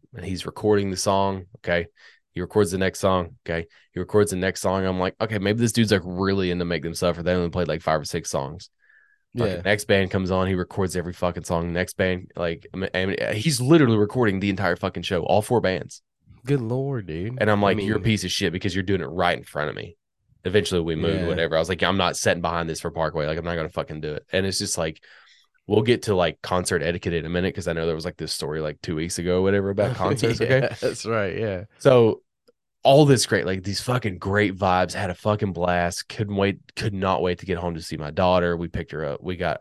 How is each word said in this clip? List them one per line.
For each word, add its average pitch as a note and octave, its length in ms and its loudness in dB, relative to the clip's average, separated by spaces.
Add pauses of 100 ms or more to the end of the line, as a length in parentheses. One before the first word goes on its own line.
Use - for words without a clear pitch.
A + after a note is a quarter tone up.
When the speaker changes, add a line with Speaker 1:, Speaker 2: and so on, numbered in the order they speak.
(160)
Speaker 1:
and F#2 80 -14
he's F2+ 220 -6
recording G2+ 460 0
the F2+ 60 -4
song. G2 480 0 (120)
Okay. F2 300 -2 (440)
He F2 100 -8
records F#2 300 0
the F#2+ 60 -2
next F#2 220 -2
song. F#2 460 0
Okay. E2 200 -4 (280)
He F2+ 60 -6
records G#2 320 2
the F#2 60 -2
next F#2 240 -2
song. F#2+ 240 0
I'm F#2 140 0
like, F#2 200 -2
"Okay, A2 200 -2
maybe G#2 200 0
this A#2 120 2
dude's, A2 200 2
like, F#2+ 120 4
really F#2 480 0
into F2 140 -2
Make E2+ 180 -2
Them E2 100 -6
Suffer." E2+ 300 -2
They F2+ 100 2
only F2 160 0
played, F2 180 -2
like, D#2+ 140 -4
five D#2 200 2
or C#2 40 -8
six E2 240 -6
songs. D2 400 -6 (680)
Fucking G#2 180 0
Speaker 2:
Yeah. F2 100 -8
Speaker 1:
next G2+ 200 0
band G2 260 4
comes F#2+ 200 0
on. F#2 160 2
He F#2+ 80 2
records F2+ 400 -2
every F2 180 -4
fucking F2 300 -2
song. E2+ 300 -2
Next F2+ 240 -4
band, F#2 400 -2
like, E2+ 360 -4
I - 40 -10
mean, F#2+ 160 -4
I F#2 120 0
mean, F#2+ 120 -2 (160)
he's A#2+ 260 -2
literally B2+ 380 6
recording G#2 420 2
the G2+ 100 0
entire F#2 280 0
fucking F2+ 260 -4
show, F2 200 -2
all G2+ 180 4
four - 180 2
bands. F#2 420 -2 (440)
Speaker 2:
Good C3+ 160 0
Lord, B2 460 -4
dude. F#2 320 -6
Speaker 1:
And G#2+ 100 2
I'm G#2 140 4
Speaker 2:
I G2 100 4
Speaker 1:
like, G#2 100 -2
"You're G#2+ 140 0
a - 20 -4
Speaker 2:
mean F#2+ 60 -4
Speaker 1:
piece G#2+ 180 2
of F2+ 80 -4
shit F2+ 220 -2
because F#2 220 -4
you're G2 80 0
doing F#2 180 0
it C#2 60 -6
right E2+ 300 0
in A#1 60 -12
front D2 260 -4
of G1+ 60 -6
me." - 220 -12 (460)
Eventually F#2 380 2
we E2 140 -2
moved, E2 260 0
Speaker 2:
Yeah. E2 60 -2
Speaker 1:
whatever. D#2+ 280 0
I D#2+ 40 4
was E2 100 0
like, F2+ 140 -2
"I'm F#2 140 2
not F2 180 2
sitting F2 260 0
behind E2+ 280 -2
this D#2+ 100 -6
for E2 120 -6
Parkway. D#2 340 -2
Like, D#2 120 -2
I'm E2+ 80 -6
not E2+ 100 -4
gonna D#2+ 140 -4
fucking D#2 320 -8
do D2+ 120 -6
it." - 180 -10
And F#2+ 140 0
it's F#2+ 140 -4
just G2+ 180 -4
like, E2 240 -4 (640)
we'll G#2+ 140 4
get A#2 220 2
to, G#2 120 0
like, E2+ 260 0
concert F2+ 420 0
etiquette F2 300 -2
in D#2+ 120 -2
a D#2+ 40 -8
minute, F2+ 260 -2
'cause F2+ 120 -8
I E2+ 60 0
know E2 120 -4
there E2 100 0
was, D#2+ 100 -6
like, F2 120 -8
this D#2 140 -8
story, D2+ 300 -6
like, D2+ 200 -6
two E2+ 140 -6
weeks E2+ 240 -4
ago F2+ 200 2
or - 20 2
whatever G2 280 2
about G2+ 260 0
Speaker 2:
<laughs> - 20 -8
Speaker 1:
concerts, A#2 420 0
Speaker 2:
Yeah, A2+ 60 0
Speaker 1:
okay? B2+ 340 2
Speaker 2:
that's - 260 -4
right, G#2 320 -2
yeah. G#2 280 -4 (140)
Speaker 1:
So A#2+ 420 6 (640)
all C#3 240 8
this C3 180 6
great, E2 220 0
like, F#2+ 160 -2
these G2+ 180 -4
fucking A2+ 380 -2
great G2 360 0
vibes, F#2 380 2
had F#2+ 160 -4
a E2+ 60 -6
fucking G#2+ 380 0
blast, F2 540 0
couldn't G#2 280 -6
wait, G2 240 2 (160)
could A2+ 180 -2
not F#2+ 300 0
wait F2+ 160 0
to F2+ 80 -16
get F2+ 100 -2
home F2 160 -4
to E2 80 -8
see D#2+ 160 -8
my D2+ 140 -8
daughter. F2 440 4
We E2+ 120 -4
picked E2+ 240 -8
her D2+ 120 -6
up. C#2+ 200 -6
We F2+ 140 -6
got E2+ 240 -2